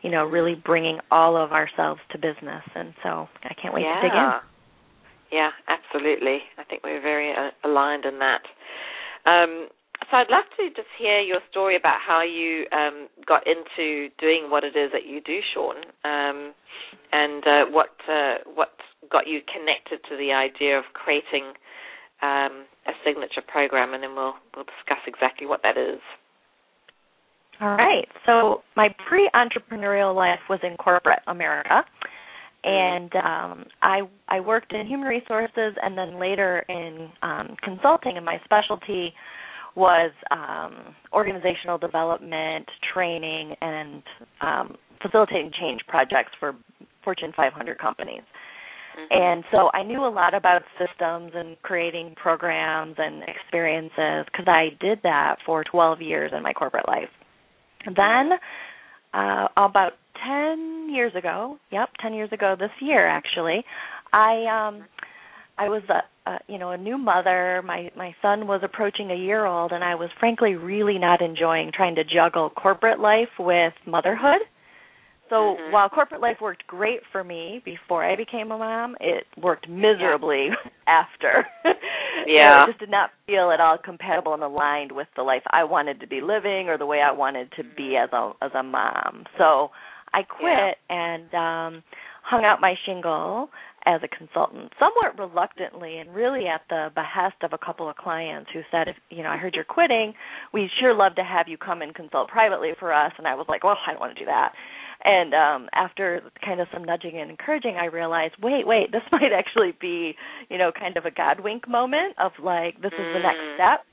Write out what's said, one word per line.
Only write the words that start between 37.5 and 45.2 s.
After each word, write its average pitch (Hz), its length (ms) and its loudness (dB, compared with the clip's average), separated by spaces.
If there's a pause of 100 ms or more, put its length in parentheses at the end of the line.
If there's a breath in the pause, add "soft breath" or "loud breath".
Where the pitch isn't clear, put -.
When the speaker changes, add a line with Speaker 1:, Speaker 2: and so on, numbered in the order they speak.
Speaker 1:
consulting, 240 540 0
and 170 80 -12
my 165 200 -4
specialty 202 680 0 (640 loud breath)
was, 170 340 6 (200)
um, - 640 -8 (180)
organizational 175 640 -2
development, 165 880 -4 (280)
training, 160 640 -4
and, 151 420 -8 (380)
um, 143 360 -4 (260)
facilitating 196 480 2 (100)